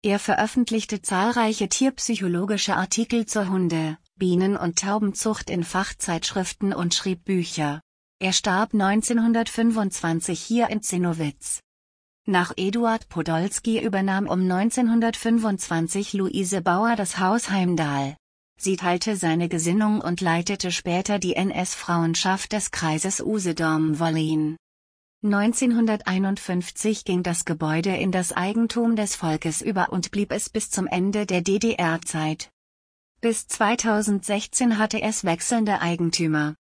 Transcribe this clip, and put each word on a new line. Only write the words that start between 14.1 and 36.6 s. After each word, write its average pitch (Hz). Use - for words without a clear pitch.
um 185
neunzehnhundertfünfundzwanzig 220
Luise 190
Bauer 202
das 190
Haus 196
Heimdal. 160
Sie 190
teilte 180
seine 170
Gesinnung 185
und 175
leitete 180
später 185
die 180
N-S-Frauenschaft 175
des 208
Kreises 160
Usedom-Wollin. 160
Neunzehnhunderteinundfünfzig 208
ging 180
das 175
Gebäude 165
in 185
das 180
Eigentum 233
des 208
Volkes 160
über 190
und 180
blieb 202
es -
bis -
zum 190
Ende 196
der 180
D-D-R-Zeit. 165
Bis 226
zweitausendsechzehn 214
hatte 214
es -
wechselnde 202
Eigentümer. 165